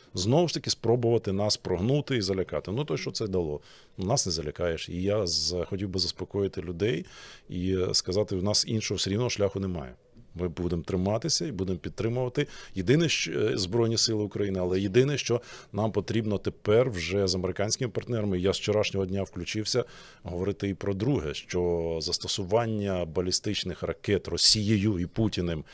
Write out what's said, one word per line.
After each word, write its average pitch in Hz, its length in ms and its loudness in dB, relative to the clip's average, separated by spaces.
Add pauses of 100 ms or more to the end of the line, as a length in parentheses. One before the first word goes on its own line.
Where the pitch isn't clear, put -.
(140)
Знову 123 340 4
ж - 60 -4
таки, 135 160 -4
спробувати 117 600 2
нас 101 240 2
прогнути 120 600 0
і 113 40 2
залякати. 92 520 -2
Ну, 135 120 -2
то, 151 120 -4
що - 140 -4
це - 160 -4
дало? 85 340 0 (380)
Нас 104 280 2
не 87 60 -2
залякаєш. 80 560 -2
І 87 140 -4
я 98 240 2
з-, 87 420 -2
хотів 98 200 -4
би 92 120 -2
заспокоїти 92 640 -4
людей 87 440 -2 (420)
і, 92 280 -2
е, 98 180 0
сказати, 98 420 0
у 90 60 -2
нас 101 260 2
іншого 107 280 -2
все 95 140 -2
рівно 117 200 0
шляху 101 300 0
немає. 80 340 -4 (420)
Ми 87 120 0
будемо 85 340 -2
триматися 107 640 0
і 143 60 -6
будемо 92 260 -2
підтримувати 123 680 -2 (280)
єдине, 131 340 4
що, - 240 -2
е, 123 260 2
Збройні 113 380 2
Сили 107 260 2
України, 101 380 -2
але 92 200 2
єдине, 127 380 4
що 117 220 0 (320)
нам 104 200 0
потрібно 107 460 0
тепер 110 520 2
вже 95 360 0
з 90 80 2
американськими 98 560 -2
партнерами, 104 500 -2
я 95 120 4
з - 60 0
вчорашнього 101 480 2
дня 95 160 -2
включився 107 600 -2 (380)
говорити 92 460 -2
і 95 60 0
про 101 200 -2
друге: 95 400 0
що 85 680 0
застосування 101 1040 0
балістичних 90 760 -2
ракет 87 460 0
Росією 104 720 4
і 87 80 -2
Путіним 90 680 0